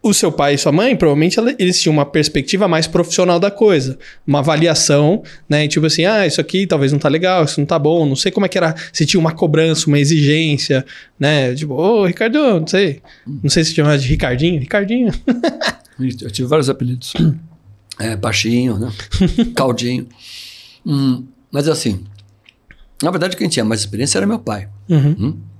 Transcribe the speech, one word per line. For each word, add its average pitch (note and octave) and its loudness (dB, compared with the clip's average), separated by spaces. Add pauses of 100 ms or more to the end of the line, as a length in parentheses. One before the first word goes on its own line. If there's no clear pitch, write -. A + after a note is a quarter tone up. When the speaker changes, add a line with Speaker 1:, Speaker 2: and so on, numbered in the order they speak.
Speaker 1:
o G#3+ 4
seu F3+ 0
pai C#3+ 2
e C#3 -2
sua D3 0
mãe, G#3+ 2
provavelmente, D#3 2
ela, A#3+ 0
eles F3+ 0
tinham D#3+ 2
uma D3 2
perspectiva D3+ 0
mais D#3+ 0
profissional F3 0
da G3 0
coisa. D#3 2 (300)
Uma C#3+ 2
avaliação, D#3 2 (260)
né? D3+ 2
Tipo D3+ 0
assim, D#3+ 0
"Ah, G3+ 2
isso D3+ -2
aqui F#3 -2
talvez C#3 2
não D3 2
tá D3 0
legal, F3 2
isso D3 -2
não C#3+ 0
tá - 0
bom." D#3 2
Não C3+ 0
sei F#3 -2
como G3 0
é F3+ 0
que G3 -2
era, D#3+ 0 (180)
se D#3 0
tinha F3 2
uma D#3+ 2
cobrança, D#3+ 0
uma D3 4
exigência, D3 2 (340)
né? C#3 0
Tipo, D3 -6
"Ô, G3 2
Ricardo", A3 0 (240)
não D#3 -4
sei. F#3+ 0 (260)
Speaker 2:
Hum. C#3 -12
Speaker 1:
Não D3 2
sei E3+ 2
se D#3 -2
chamava D3 2
de C3 -2
Ricardinho. D3 0
Ricardinho. G#3 0
<laughs> - -4
Speaker 2:
Eu B2 -10
tive B2 -6
vários C#3+ 2
apelidos. B2+ -4
<clears throat> - -4
É, A2+ -6
baixinho, A2+ -2
né? A#2 -6 (320)
Speaker 1:
<laughs> A#3 0
Speaker 2:
Caldinho. B2 -2 (760)
Hum, C3+ 0 (260)
mas C#3+ -2
assim, G#2+ -2 (1000)
na D#3+ 0
verdade, F3+ -4
quem G3+ -4
tinha B2 -2
mais G#2+ -2
experiência A2 -4
era G3 -2
meu A3 -2
pai. G2+ -8 (200)
Speaker 1:
Uhum. D3+ 2
Speaker 2:
Hum? A#2+ -4 (220)